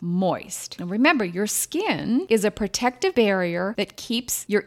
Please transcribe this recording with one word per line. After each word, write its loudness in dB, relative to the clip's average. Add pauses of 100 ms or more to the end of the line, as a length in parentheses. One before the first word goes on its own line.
moist. -2
Now -8
remember, 2
your -2
skin -2
is 4
a 2
protective -2
barrier 2
that -4
keeps -4
your 2